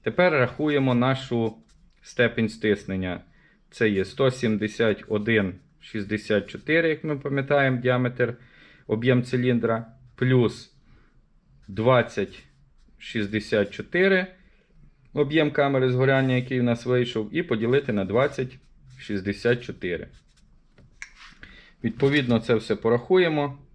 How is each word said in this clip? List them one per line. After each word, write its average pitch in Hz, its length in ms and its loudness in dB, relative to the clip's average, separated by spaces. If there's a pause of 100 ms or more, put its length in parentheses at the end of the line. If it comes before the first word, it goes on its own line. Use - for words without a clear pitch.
Тепер 180 300 2
рахуємо 135 600 2
нашу 120 640 0 (460)
степень 113 460 0
стиснення. 95 720 -4 (500)
Це 113 180 0
є 98 160 0
сто 131 260 0
сімдесят 110 800 -2
один 104 460 0 (260)
шістдесят 104 680 -4
чотири, 165 420 -2
як 151 160 -4
ми 151 140 -4
пам'ятаємо, 139 580 0
діаметр, 123 600 0 (500)
об'єм 120 360 2
циліндра, 120 640 0 (300)
плюс 127 600 0 (920)
двадцять 110 760 0 (560)
шістдесят 104 720 -2
чотири, 185 560 0 (840)
об'єм 147 380 2
камери 139 400 2
згоряння, 131 440 2
який 127 260 -2
в - 20 2
нас 120 240 0
вийшов, 120 480 -2
і 170 80 -2
поділити 123 500 0
на 101 120 0
двадцять 127 540 -2 (400)
шістдесят 101 680 -2
чотири. 87 440 -8 (1800)
Відповідно, 123 560 2
це 117 140 0
все 107 220 -2
порахуємо. 143 840 0 (160)